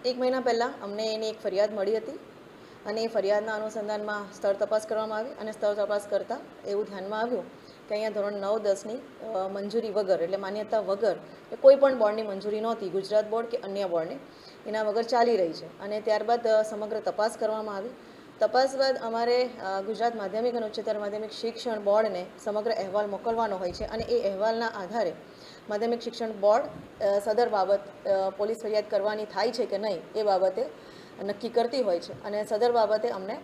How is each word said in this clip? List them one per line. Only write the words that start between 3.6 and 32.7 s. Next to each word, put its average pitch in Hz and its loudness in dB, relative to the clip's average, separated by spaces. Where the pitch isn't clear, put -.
સ્થળ 196 0
તપાસ 214 0
કરવામાં 220 -2
આવી 240 -4
અને 214 -8
સ્થળ 208 0
તપાસ 208 0
કરતાં 202 -2
એવું 202 0
ધ્યાનમાં 196 -6
આવ્યું 233 0
કે 214 -2
અહીંયા 214 0
ધોરણ 202 0
નવ 202 0
દસની, 208 0
અ, 208 -6
મંજૂરી 208 -2
વગર, 185 2
એટલે 180 0
માન્યતા 202 -2
વગર, 196 0
કે 226 -8
કોઈ 269 12
પણ 269 6
બોર્ડની 220 4
મંજૂરી 208 -4
નહોતી, 220 -2
ગુજરાત 196 2
બોર્ડ 226 -2
કે 240 -4
અન્ય 196 -4
બોર્ડની, 170 0
એના 220 -2
વગર 214 0
ચાલી 233 4
રહી 175 2
છે. 160 -12
અને 208 -6
ત્યારબાદ, 220 2
અ, 214 6
સમગ્ર 214 -4
તપાસ 208 0
કરવામાં 214 -2
આવી. 208 -6
તપાસ 254 4
બાદ 262 2
અમારે, 240 2
અ, 196 -4
ગુજરાત 226 -2
માધ્યમિક 220 -2
અને 226 -2
ઉચ્ચતર 214 -4
માધ્યમિક 208 -6
શિક્ષણ 226 -6
બોર્ડને 202 4
સમગ્ર 214 -2
અહેવાલ 202 0
મોકલવાનો 208 -2
હોય 185 -4
છે - -8
અને 226 -6
એ 226 0
અહેવાલના 220 0
આધારે 208 -2
માધ્યમિક 233 0
શિક્ષણ 233 -6
બોર્ડ, 208 6
અ, 202 4
સદર 226 4
બાબત, 196 4
અ, 190 2
પોલીસ 208 -2
ફરિયાદ 214 0
કરવાની 214 0
થાય 208 0
છે 240 0
કે 196 -2
નહીં, 202 -2
એ 220 0
બાબતે 190 4
નક્કી 202 -6
કરતી 240 2
હોય 175 2
છે. 185 -12
અને 208 -4
સદર 214 2